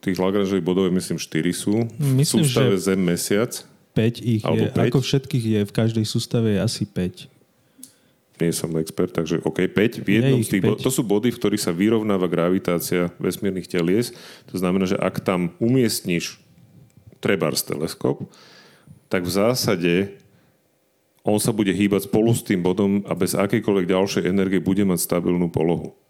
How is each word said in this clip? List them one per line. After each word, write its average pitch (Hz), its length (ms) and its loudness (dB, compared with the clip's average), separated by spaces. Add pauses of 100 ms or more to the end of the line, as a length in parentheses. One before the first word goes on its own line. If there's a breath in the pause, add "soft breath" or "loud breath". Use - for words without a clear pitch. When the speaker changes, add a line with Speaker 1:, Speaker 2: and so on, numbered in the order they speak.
Speaker 1:
tých 92 160 -2
Lagrangeových 95 480 0
bodov 92 160 2
je, 90 80 2
myslím, 87 240 -2
štyri 82 400 -2
sú. 110 400 -2
Speaker 2:
Myslím, 143 480 2
Speaker 1:
v - 0 -
sústave 117 320 4
Speaker 2:
že 92 160 0
Speaker 1:
Zem, 95 80 2
Mesiac. 95 640 0 (320)
Speaker 2:
päť 113 240 0
ich 110 240 0
Speaker 1:
Alebo 113 240 2
Speaker 2:
je. - 80 -4
Speaker 1:
päť? 120 160 2
Speaker 2:
Ako 143 80 4
všetkých 127 480 -2
je, 110 160 2
v 104 80 -6
každej 110 320 2
sústave 117 480 -2
je 98 80 2
asi 104 240 -2
päť. - 480 -6 (1040 loud breath)
Speaker 1:
Nie 82 160 0
som 80 240 -4
expert, 80 400 -2
takže 82 320 -2
OK, 87 240 -2
päť. - 320 0
V 92 80 -2
Speaker 2:
Je 104 80 4
Speaker 1:
jednom 131 240 2
Speaker 2:
ich 110 60 -4
Speaker 1:
z - 100 0
tých - 60 -2
bo-, 107 100 2
Speaker 2:
päť. - 80 -12
Speaker 1:
to 131 80 0
sú 127 160 -2
body, 104 240 2
v 117 80 -8
ktorých 104 220 0
sa 90 100 -2
vyrovnáva 101 560 2
gravitácia 87 880 0
vesmírnych 92 560 -4
telies. 90 400 0 (400 loud breath)
To - 80 -4
znamená, 92 240 0
že 92 160 0
ak - 240 -2
tam 90 320 0
umiestniš 113 800 0 (880)
trebárs 85 400 0
teleskop, - 640 -4 (800 loud breath)
tak 92 160 -2
v 90 80 -4
zásade 101 640 2 (1300 soft breath)
on 104 180 0
sa 117 140 0
bude 104 180 2
hýbať 98 380 2
spolu 113 240 4
s - 100 0
tým 98 160 0
bodom 98 460 0
a - 80 -4
bez 87 240 -2
akejkoľvek 101 500 2
ďalšej 95 380 0
energie 95 340 2
bude 95 240 0
mať 90 160 2
stabilnú 90 480 0
polohu. 80 460 -2 (160)